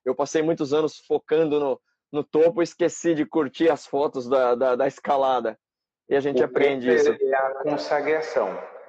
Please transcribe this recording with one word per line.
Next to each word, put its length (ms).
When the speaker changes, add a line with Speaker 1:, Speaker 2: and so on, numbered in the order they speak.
Speaker 1:
eu 120
passei 260
muitos 320
anos 240
focando 520
no, 220
no 120
topo 380
e 20
esqueci 500
de 100
curtir 460
as 160
fotos 420
da, 280
da, 200
da 120
escalada. 720
E 60
a 40
gente 220
Speaker 2:
O 40
Speaker 1:
aprende 420
Speaker 2:
prêmio 260
Speaker 1:
isso. 100
Speaker 2:
é 120
a 260
consagração, 1000